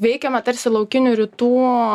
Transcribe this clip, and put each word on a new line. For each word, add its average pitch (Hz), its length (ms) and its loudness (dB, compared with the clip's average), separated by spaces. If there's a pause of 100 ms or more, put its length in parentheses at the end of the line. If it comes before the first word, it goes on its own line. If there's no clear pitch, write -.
veikiame 247 400 -2
tarsi 240 280 -2
laukinių 226 460 0
rytų, 220 380 0 (420)